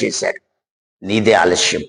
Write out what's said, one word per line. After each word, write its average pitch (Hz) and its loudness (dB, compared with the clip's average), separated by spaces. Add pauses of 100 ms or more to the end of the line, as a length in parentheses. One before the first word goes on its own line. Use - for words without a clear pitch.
చేశాడు. - -6 (540)
నీదే 107 2
ఆలస్యం. 87 2